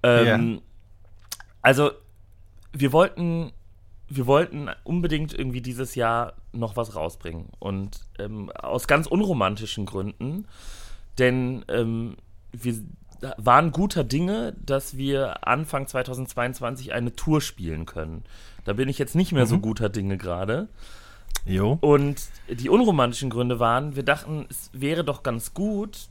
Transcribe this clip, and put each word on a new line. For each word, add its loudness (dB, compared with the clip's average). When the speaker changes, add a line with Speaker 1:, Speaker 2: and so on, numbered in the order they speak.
Speaker 1:
Ähm, 6
Speaker 2:
Ja. -8
Speaker 1:
also, 6
wir 2
wollten, 2
wir -2
wollten 2
unbedingt 0
irgendwie -4
dieses -6
Jahr 0
noch -6
was -4
rausbringen. -8
Und, -6
ähm, -10
aus -6
ganz 4
unromantischen 0
Gründen. -6
Denn, 2
ähm, -2
wir -4
waren 6
guter 0
Dinge, -2
dass -2
wir -2
Anfang 0
zweitausendzweiundzwanzig -4
eine -2
Tour 2
spielen -6
können. -8
Da -2
bin 2
ich -4
jetzt -2
nicht 4
mehr 6
so 4
Speaker 2:
Mhm. 4
Speaker 1:
guter 0
Dinge -2
gerade. -2
Speaker 2:
Jo. 2
Speaker 1:
Und 6
die -6
unromantischen 4
Gründe 0
waren, 2
wir -4
dachten, 0
es -12
wäre -2
doch -4
ganz -4
gut -4